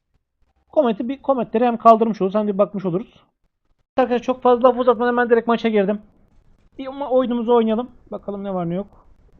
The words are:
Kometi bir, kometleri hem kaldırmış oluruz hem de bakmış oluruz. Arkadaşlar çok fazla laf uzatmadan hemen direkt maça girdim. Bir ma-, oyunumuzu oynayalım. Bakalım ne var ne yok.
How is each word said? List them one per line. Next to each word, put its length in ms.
Kometi 380
bir, 120
kometleri 440
hem 120
kaldırmış 440
oluruz 140
hem 120
de 100
bakmış 280
oluruz. 280
Arkadaşlar 260
çok 180
fazla 260
laf 120
uzatmadan 320
hemen 180
direkt 180
maça 220
girdim. 320
Bir 80
ma-, 240
oyunumuzu 440
oynayalım. 380
Bakalım 320
ne 100
var 160
ne 40
yok. 340